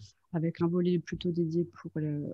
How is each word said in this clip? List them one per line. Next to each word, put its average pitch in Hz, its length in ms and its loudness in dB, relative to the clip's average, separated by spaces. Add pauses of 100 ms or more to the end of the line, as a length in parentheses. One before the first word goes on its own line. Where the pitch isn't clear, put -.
(320)
avec 165 300 0
un 170 40 4
volet 175 320 4
plutôt 180 320 -4
dédié 170 340 0 (160)
pour - 140 -12
le, 151 400 -2